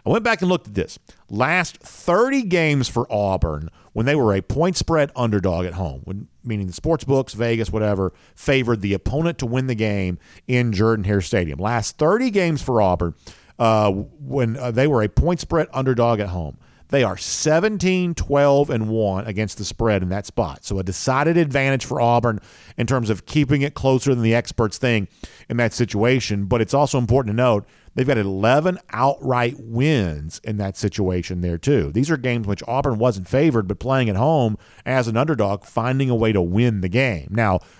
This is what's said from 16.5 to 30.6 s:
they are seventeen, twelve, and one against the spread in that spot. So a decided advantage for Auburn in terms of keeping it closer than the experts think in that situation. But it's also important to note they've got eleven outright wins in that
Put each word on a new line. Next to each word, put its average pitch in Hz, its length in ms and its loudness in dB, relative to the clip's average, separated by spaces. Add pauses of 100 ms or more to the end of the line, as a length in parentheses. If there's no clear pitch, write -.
they 139 160 2
are 95 120 0
seventeen, 180 960 0
twelve, 143 560 2
and 113 180 -2
one 107 400 0
against 104 300 -4
the 101 80 -10
spread 107 380 0
in 90 80 -2
that 101 160 -4
spot. - 360 -4
So 98 160 -6
a 95 40 -4
decided 135 560 0
advantage 135 480 0
for - 160 -2
Auburn 117 360 2 (380)
in 120 100 -2
terms 120 220 0
of 107 160 -2
keeping 143 380 2
it 143 100 -2
closer 131 420 2
than 120 80 0
the 113 120 4
experts 117 420 0
think 113 320 0 (400)
in 120 80 -4
that 117 160 2
situation. 110 720 0
But 113 160 0
it's 110 140 0
also 139 240 2
important 117 360 0
to 120 80 2
note 107 220 2 (300)
they've 131 120 0
got 131 120 2
eleven 107 600 2 (120)
outright 123 680 0
wins 113 840 -2
in 107 140 -4
that 98 180 -6